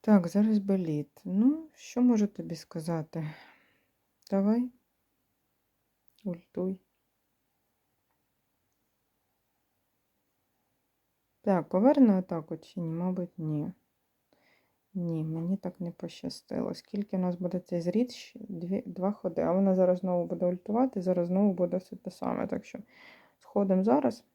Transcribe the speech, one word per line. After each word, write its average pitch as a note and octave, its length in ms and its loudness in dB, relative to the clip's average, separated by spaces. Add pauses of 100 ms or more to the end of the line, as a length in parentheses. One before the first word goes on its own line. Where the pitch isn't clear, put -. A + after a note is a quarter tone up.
Так, G3 280 6
зараз G#3+ 300 4
боліт. F3+ 640 -2
Ну, C4 500 2
що - 280 -4
можу A3+ 240 6
тобі E3 300 -8
сказати? D#3+ 800 -6 (960)
Давай. A3 400 0 (1500)
Ультуй. F#3 560 -6 (4000)
Так, F3+ 280 0
поверне A3+ 500 4
атаку E3 380 -6
чи - 240 -14
ні? E3 100 -6
Мабуть, F3+ 480 -6
ні. D#3 340 -4 (1200)
Ні, E3 280 -4
мені E3 320 -4
так F3+ 240 -10
не E3+ 100 -8
пощастило. - 840 -8
Скільки G3+ 420 -8
в F#3 40 0
нас F3+ 160 -2
буде F3+ 240 -4
цей F3 200 -6
зріз? G#3+ 340 0
Ще - 340 -18
дві, F3+ 380 -6
два F#3 260 -4
ходи. E3 300 -4
А E3 100 2
вона F#3+ 220 4
зараз F3+ 240 4
знову F3+ 280 -2
буде E3+ 200 -4
ультувати, G#3 560 -2
зараз F3 260 0
знову G3 240 4
буде F3 240 0
все F#3+ 200 -8
те - 140 -12
саме. - 360 -4
Так - 180 -6
що - 140 -16 (600)
сходимо F#3+ 460 0
зараз. C4 400 2 (100)